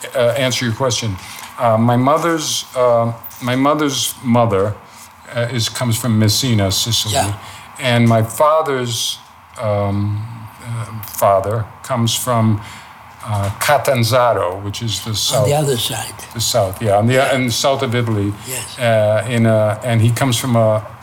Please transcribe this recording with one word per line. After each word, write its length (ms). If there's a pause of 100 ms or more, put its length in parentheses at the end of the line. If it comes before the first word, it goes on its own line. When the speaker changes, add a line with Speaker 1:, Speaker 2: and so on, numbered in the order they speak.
(140)
Speaker 1:
uh, 200
answer 320
your 100
question, 400 (420)
uh, 200
my 180
mother's, 680 (100)
uh, 380 (280)
my 140
mother's 580 (100)
mother, 520 (580)
uh, 180
is, 180
comes 300
from 200
Messina, 520
Sicily, 420
Speaker 2:
Yeah. 260 (400)
Speaker 1:
and 280
my 160
father's, 960 (420)
um, 680 (380)
uh, 400
father 640 (180)
comes 320
from, 440 (640)
uh, 360
Catanzaro, 1040
which 200
is 240
the 80
south. 300
Speaker 2:
On 60
the 60
other 220
side. 360 (200)
Speaker 1:
The 80
south, 400
yeah, 160
on 80
the, 100
Speaker 2:
Yeah. 200
Speaker 1:
in 100
the 60
south 320
of 100
Italy. 400 (140)
Speaker 2:
Yes. 320
Speaker 1:
Uh, 500
in 160
a, 380
and 180
he 80
comes 300
from 160
a, 280 (200)